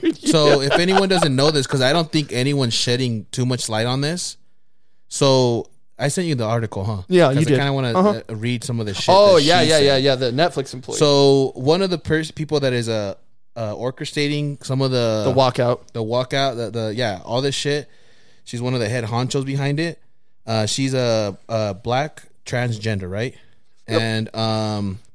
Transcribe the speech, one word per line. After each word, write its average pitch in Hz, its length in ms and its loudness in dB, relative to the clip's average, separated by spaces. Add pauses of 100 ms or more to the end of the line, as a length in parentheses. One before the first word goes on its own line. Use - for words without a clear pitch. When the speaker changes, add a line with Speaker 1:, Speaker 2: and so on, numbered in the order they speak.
Speaker 1:
dude, - 160 -2
Speaker 2:
So, 147 440 4
Speaker 1:
yeah. 135 60 -2
Speaker 2:
if 143 120 0
anyone 190 300 2
doesn't 175 260 2
know 139 140 4
this, 147 160 0
'cause 139 160 -2
I 131 120 2
don't 165 180 0
think 151 220 -2
anyone's 131 400 0
shedding 120 580 -2
too 123 140 -2
much 127 240 -4
light 110 160 0
on 127 160 -2
this. 165 340 -6 (720)
So, 127 640 2 (300)
I 139 100 0
sent 175 180 -2
you 156 80 0
the 120 100 -2
article, 110 400 -4
huh? 104 220 -4
Speaker 1:
Yeah, 170 240 6
you 139 60 2
Speaker 2:
'Cause 156 100 2
I - 20 0
Speaker 1:
did. 135 80 4
Speaker 2:
kinda 139 160 0
wanna, 131 240 -2
Speaker 1:
Uh-huh. 196 320 2
Speaker 2:
uh, 113 60 -8
read 117 280 -4
some 120 160 -4
of 110 60 -4
the 101 80 -6
shit - 160 -6
Speaker 1:
Oh, 190 280 8
Speaker 2:
that 151 40 6
Speaker 1:
yeah, 165 220 4
Speaker 2:
she 156 60 2
Speaker 1:
yeah, 160 80 6
Speaker 2:
said. 147 80 6
Speaker 1:
yeah, 139 120 4
yeah. 135 180 2
The 123 160 -2
Netflix 139 440 -2
employee. 127 240 -10
Speaker 2:
So, 139 560 4
one 151 260 2
of 190 80 0
the 175 80 -2
pers-, 156 320 -2
people 151 300 -4
that 135 120 0
is, 120 160 -2
uh, 107 280 -4 (400)
uh, 110 180 -8
orchestrating 147 880 -6
some 131 200 -2
of 131 80 0
the 113 340 0
Speaker 1:
The 131 80 0
walkout. 123 460 2 (140)
Speaker 2:
the 117 100 -6
walkout, 127 540 -2
the, 117 120 -6
the, 110 260 -4
yeah, 107 300 -4
all 120 160 -2
this 139 140 -2
shit. 143 340 -4 (540)
She's 120 180 -10
one 127 140 -2
of 127 40 -2
the 110 80 -2
head 117 180 -4
honchos 127 380 -2
behind 139 360 -2
it. 165 180 -4 (480)
Uh, 110 220 0
she's 135 260 -2
a, 113 420 0 (140)
a 110 240 -2
black 123 480 -4 (240)
transgender, 110 640 -4
right? 110 240 -6 (560)
Speaker 1:
Yep. 117 100 2
Speaker 2:
And, 110 360 -2
um, 107 640 -2 (160)